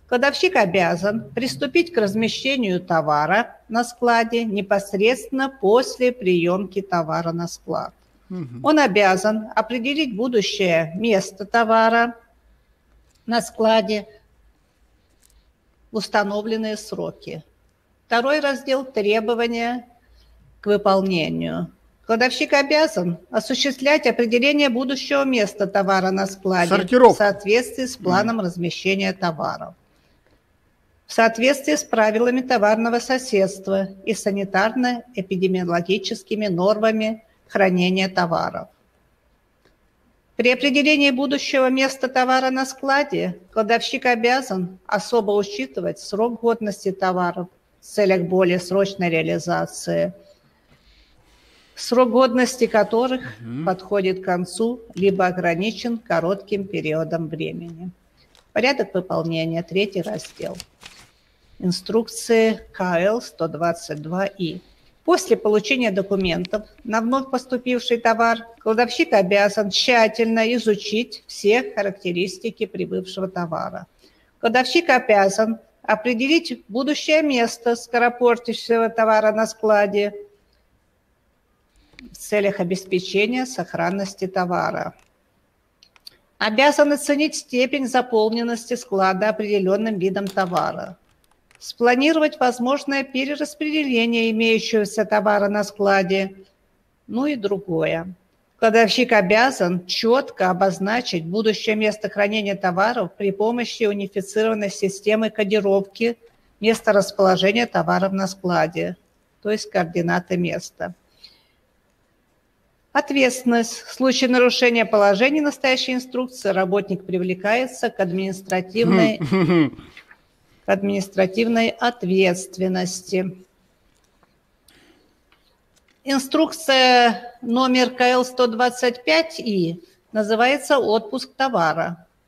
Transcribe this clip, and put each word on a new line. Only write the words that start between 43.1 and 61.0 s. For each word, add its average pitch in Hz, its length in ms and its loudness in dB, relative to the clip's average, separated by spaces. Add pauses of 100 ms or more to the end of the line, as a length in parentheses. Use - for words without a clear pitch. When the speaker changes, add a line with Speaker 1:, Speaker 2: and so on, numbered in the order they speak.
Speaker 1:
кладовщик 226 540 -2
обязан 233 800 0
особо 208 460 0
учитывать 202 680 -4
срок 220 400 -4
годности 226 500 -2
товаров 180 560 -2 (340)
в - 40 -20
целях 190 380 2
более 180 360 2
срочной 190 500 -2
реализации, 170 1040 -2 (1600)
срок 247 360 2
годности 240 560 2
которых 233 560 0 (180)
Speaker 2:
Мгм. 120 260 -8
Speaker 1:
подходит 185 540 -2
к 185 40 -14
концу 196 560 -2 (140)
либо 190 320 2
ограничен 180 720 -2
коротким 196 680 -2
периодом 160 600 -4
времени. 165 600 -10 (640)
Порядок 240 420 0
выполнения, 165 680 -2
третий 190 400 -2
раздел. - 540 -10 (1000)